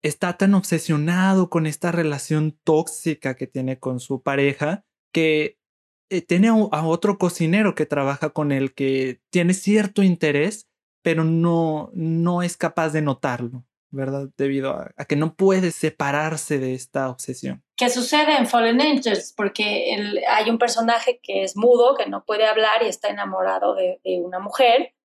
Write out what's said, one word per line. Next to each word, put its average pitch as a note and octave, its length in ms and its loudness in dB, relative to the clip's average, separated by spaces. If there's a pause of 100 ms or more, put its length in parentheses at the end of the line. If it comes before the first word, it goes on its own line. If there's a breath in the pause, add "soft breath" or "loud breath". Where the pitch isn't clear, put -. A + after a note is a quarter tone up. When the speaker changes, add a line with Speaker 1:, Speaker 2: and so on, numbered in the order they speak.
Speaker 1:
Está F3 360 -4
tan G3 160 4
obsesionado F3 960 2
con D#3+ 160 0
esta E3 260 -4
relación D#3 720 -2
tóxica D#3 720 -2
que C3 120 -8
tiene C3 320 -6
con B2+ 200 -6
su C3+ 220 -8
pareja C#3 640 -2 (280)
que, D#3 460 0 (520)
eh, F#3 120 -2
tiene F3+ 260 4
a, A3+ 40 4
a G3 340 2
otro E3+ 320 0
cocinero F3 560 0
que D#3 100 -2
trabaja C#3 460 -2
con D3 220 -2
él, C3+ 220 -2
que C3+ 460 -2 (100)
tiene F3 240 2
cierto G3+ 480 0
interés, E3 680 0 (340)
pero D#3+ 220 0
no, E3 720 0
no E3+ 480 -2
es F3 140 -4
capaz D#3+ 340 -2
de D#3 120 -2
notarlo, B2+ 600 -4 (260)
¿verdad? C3+ 460 -6
Debido C#3 340 -2
a, - 260 -10
a - 80 -10
que D3 120 -2
no D#3 180 0
puede F#3+ 380 2
separarse D3+ 880 -2
de C3 140 -4
esta C3 360 -6
obsesión. C3 540 -10 (120)
Speaker 2:
¿Qué B3 140 0
sucede D4 460 2
en A#3+ 100 2
Fallen A#3 340 2
Angels? C#4 560 0
Porque G#3 580 -2
el, G#3 340 -4
hay A3 200 2
un A#3 100 0
personaje A#3 640 0
que F#3+ 200 -4
es F#3+ 140 -6
mudo, B3 400 6
que G#3 120 -2
no G3 160 -10
puede G#3+ 220 0
hablar A3 380 2
y - 20 0
está G#3 220 -4
enamorado F#3+ 680 -2
de, F#3 300 -2
de F#3 160 -2
una F3+ 180 -6
mujer A#3+ 560 2 (100)